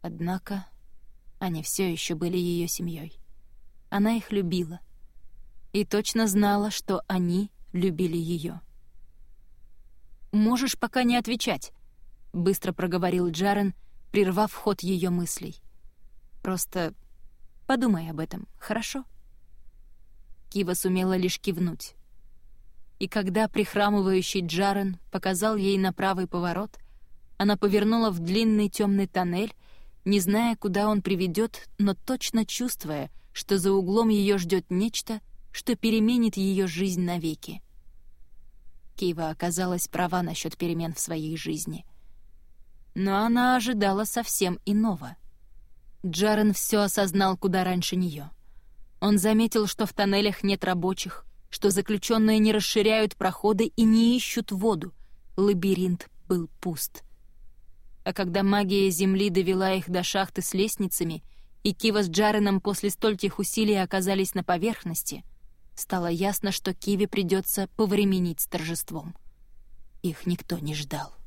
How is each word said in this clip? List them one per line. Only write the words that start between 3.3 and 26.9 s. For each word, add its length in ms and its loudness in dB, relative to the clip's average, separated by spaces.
Она 280 2
их 140 -6
любила 480 -2
и 140 0
точно 420 0
знала, 440 4
что 360 -2
они 440 0
любили 460 0
ее. 420 -4
«Можешь 460 2
пока 240 0
не 120 4
отвечать», — 560 -2
быстро 400 0
проговорил 560 0
Джарен, 460 0
прервав 400 2
ход 300 -2
ее 300 0
мыслей. 500 -4
«Просто 540 -4
подумай 420 2
об 100 -8
этом, 280 -8
хорошо?» 480 -6
Кива 240 -2
сумела 420 0
лишь 240 0
кивнуть. 540 -4
И 100 -4
когда 400 0
прихрамывающий 960 2
Джарен 560 0
показал 440 0
ей 220 2
на 160 2
правый 320 0
поворот, 540 -4